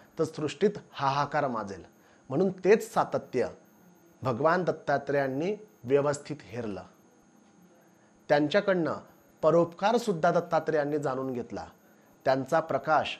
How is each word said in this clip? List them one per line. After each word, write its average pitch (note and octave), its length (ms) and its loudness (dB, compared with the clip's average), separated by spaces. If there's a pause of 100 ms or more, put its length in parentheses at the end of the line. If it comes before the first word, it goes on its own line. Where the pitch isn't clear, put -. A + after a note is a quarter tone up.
(200)
तर E3 40 0
सृष्टीत D3+ 540 -2 (140)
हाहाकार C#3 560 0
माजेल. G2+ 360 -6 (460)
म्हणून F3 220 0
तेच A3+ 420 2
सातत्य C3 540 -2 (760)
भगवान C#3+ 420 2
दत्तात्रेयांनी C#3+ 920 -2 (280)
व्यवस्थित C#3+ 580 0
हेरलं. G2+ 420 -10 (1500)
त्यांच्याकडनं D3+ 640 2 (480)
परोपकार E3+ 560 4
सुद्धा F3 340 0
दत्तात्रेयांनी D#3 640 0
जाणून C3 360 -4
घेतला. A2+ 320 -8 (600)
त्यांचा C3+ 340 2
प्रकाश D3 600 0